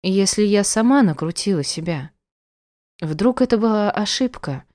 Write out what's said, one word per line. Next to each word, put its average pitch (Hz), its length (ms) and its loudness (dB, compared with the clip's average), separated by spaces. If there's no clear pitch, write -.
Если 190 420 0
я 202 200 2
сама 240 400 2
накрутила 165 600 -2
себя? 160 460 -6
Вдруг 196 420 0
это 240 180 2
была 214 320 2
ошибка 208 720 -4